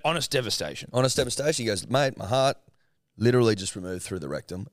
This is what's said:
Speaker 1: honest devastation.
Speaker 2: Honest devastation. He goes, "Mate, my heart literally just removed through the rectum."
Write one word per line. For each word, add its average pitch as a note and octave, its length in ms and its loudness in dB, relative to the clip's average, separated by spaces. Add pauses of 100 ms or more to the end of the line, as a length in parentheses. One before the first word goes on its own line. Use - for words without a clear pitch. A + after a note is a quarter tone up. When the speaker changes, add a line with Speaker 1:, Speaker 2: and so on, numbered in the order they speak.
Speaker 1:
honest D#3 260 0
devastation. G#2 600 -4
Speaker 2:
Honest B2+ 240 2
devastation. C3+ 460 0
He A2+ 40 0
goes, G2 200 -2
"Mate, C3 300 0
my - 80 -10
heart C3 320 2 (600)
literally A#2 380 6
just F#2+ 200 -6
removed F#2 280 -8
through F#2 160 -6
the D2 80 -8
rectum." E2+ 460 -8